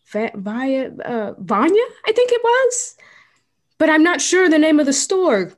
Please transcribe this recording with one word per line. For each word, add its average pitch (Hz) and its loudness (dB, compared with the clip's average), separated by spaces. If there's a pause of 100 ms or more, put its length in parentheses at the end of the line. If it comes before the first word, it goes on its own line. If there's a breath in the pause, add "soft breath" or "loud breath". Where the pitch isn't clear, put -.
Va-, 220 -6
Via-, 254 -6 (140)
uh, 220 -6
Vanya, 254 0 (240)
I 440 0
think 494 0
it 480 0
was. 480 0 (800 soft breath)
But 311 2
I'm 311 4
not 349 0
sure 359 2
the 311 4
name 302 4
of 294 2
the 269 0
store. 277 -2